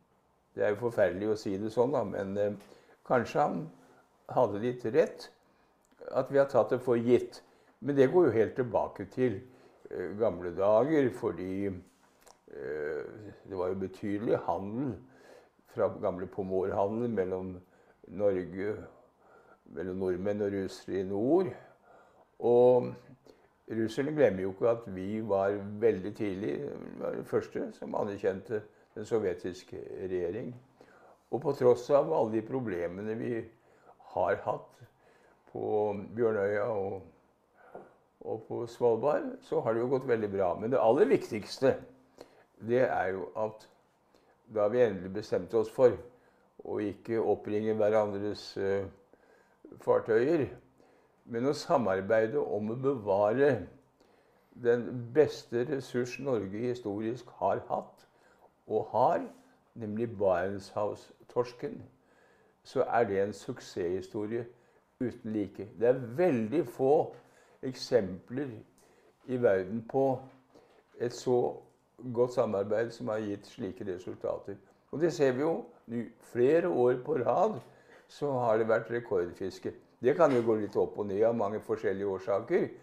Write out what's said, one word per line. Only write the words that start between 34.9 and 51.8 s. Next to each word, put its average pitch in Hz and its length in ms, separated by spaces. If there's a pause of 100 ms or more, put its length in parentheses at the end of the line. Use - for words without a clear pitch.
på 107 600
Bjørnøya 104 560
og, 98 320 (1200)
og 113 240
på 117 220
Svalbard, 120 560 (180)
så 156 180
har 117 140
det 117 60
jo 123 80
gått 135 180
veldig 110 240
bra. 95 240
Men 101 160
det 131 80
aller 127 280
viktigste, 131 680 (960)
det 123 200
er 90 220
jo 95 260
at 110 300 (880)
da 104 140
vi 120 100
endelig 95 340
bestemte 101 460
oss 107 100
for 127 220 (720)
å 101 140
ikke 104 400
oppringe 104 560
hverandres, 104 840
eh, 98 300 (960)
fartøyer, 120 640 (800)
men 120 200
å 151 80
samarbeide 110 840